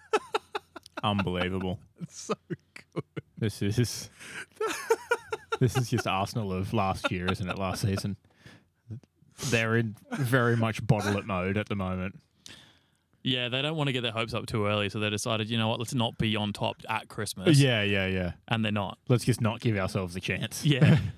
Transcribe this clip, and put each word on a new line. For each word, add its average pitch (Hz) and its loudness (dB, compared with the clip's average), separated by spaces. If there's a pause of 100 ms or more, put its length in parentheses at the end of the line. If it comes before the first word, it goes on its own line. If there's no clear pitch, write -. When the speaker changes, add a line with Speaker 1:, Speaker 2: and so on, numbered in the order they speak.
(1040)
Speaker 1:
Unbelievable. 92 0
Speaker 2:
<laughs> - -20 (120)
It's - -14
so 214 -4 (160)
good. - -12 (340)
Speaker 1:
This - -2
is, 107 0 (680)
<laughs> - -2
this 123 2
is 123 0
just 113 0
Arsenal 98 -2
of 95 -2
last 95 2
year, 90 -4
isn't 95 -2
it? 87 -6
Last 92 -2
season. 98 -2 (1300)
They're 113 4
in 113 0 (160)
very 120 4
much 113 0
bottle 101 2
it 98 -4
mode 98 0
at 107 -2
the 104 -4
moment. 92 -4 (1040)
Speaker 3:
Yeah, 127 -2
they 127 -2
don't 156 -2
wanna 139 0
get 127 -2
their 117 -2
hopes 113 -4
up 95 -6
too 104 0
early, 104 2
so 110 -6
they 104 -2
decided, 107 -2
"You 117 0
know 113 2
what, 120 -2
let's - -6
not 117 0
be 110 0
on 104 -2
top 107 -2 (140)
at 110 -4
Christmas." 107 2
Speaker 1:
Yeah, 127 6
yeah, 101 2
yeah. 92 0 (160)
Speaker 3:
And 113 2
they're 107 2
not. 101 -2
Speaker 1:
Let's 120 4
just 123 2
not 117 0
give 113 2
ourselves 92 -2
a 92 -8
chance. - -4
Speaker 3:
Yeah. 143 6
Speaker 1:
<laughs> - -4 (100)